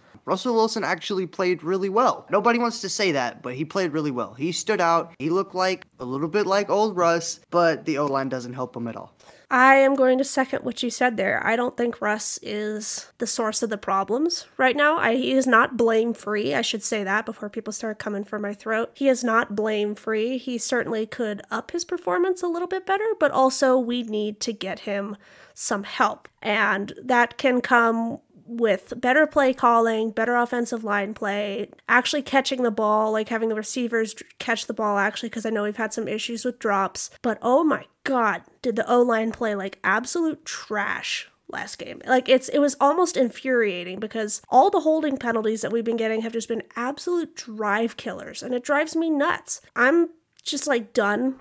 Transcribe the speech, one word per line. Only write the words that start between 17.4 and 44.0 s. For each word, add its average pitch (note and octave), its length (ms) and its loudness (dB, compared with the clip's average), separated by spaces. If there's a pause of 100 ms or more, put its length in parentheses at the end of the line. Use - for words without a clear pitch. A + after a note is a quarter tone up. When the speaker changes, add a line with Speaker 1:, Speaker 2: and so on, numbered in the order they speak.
Speaker 2:
people G#3+ 240 -10
start A3 240 -8
coming G3+ 260 -6
for G#3 140 -8
my G#3 160 -6
throat. A3 400 -4
He C#4 160 2
is B3+ 140 2
not A3+ 320 2
blame-free. G#3+ 840 -2
He B3 220 -6
certainly A3+ 480 -2
could G#3 420 -6
up A3+ 220 -6
his E4+ 140 -4
performance F4+ 580 -2
a F4 40 -2
little E4+ 200 -4
bit F#4+ 180 -6
better, G4 220 0 (120)
but D4 120 4
also C4 480 4
we A#3+ 240 -2
need G#3+ 380 -4
to A#3 120 -4
get G3 280 -8
him G3+ 360 -6 (380)
some G3+ 300 -2
help. - 420 -2 (120)
And G3+ 540 0 (100)
that A#3+ 360 2
can B3 220 2
come A#3 580 2 (320)
with A3+ 460 0
better C4+ 300 4
play C4+ 260 4
calling, A3+ 560 2
better A3+ 260 -2
offensive A#3+ 480 -2
line G3+ 300 -2
play, G3+ 560 -4 (180)
actually A#3+ 360 2
catching C4 400 0
the A#3 80 2
ball, G#3+ 400 2
like A3 180 -2
having A3+ 180 0
the A3 60 0
receivers A3 600 -2 (240)
catch A3+ 260 -4
the A3+ 80 -6
ball, G#3 240 0
actually, G#3+ 320 -2
'cause A3+ 160 -6
I A3 60 -2
know G#3+ 100 -2
we've G#3 160 -4
had A3 160 -4
some A3+ 140 -6
issues A3 360 -6
with B3 140 -4
drops. G3 540 -2 (100)
But A3 220 -2
oh C4 200 4
my D4 220 0 (200)
God, A3 360 0 (220)
did A#3 120 -2
the A3+ 160 -2
O-line A3+ 400 4
play A3 220 -2
like G3 300 -6
absolute D4 640 0
trash - 840 -6 (180)
last - 300 -10
game. - 300 -14
Like, B3+ 200 2
it's, C4 220 4
it - 80 0
was C#4+ 240 4
almost E4 340 2
infuriating G#3 840 -2
because A3 500 -6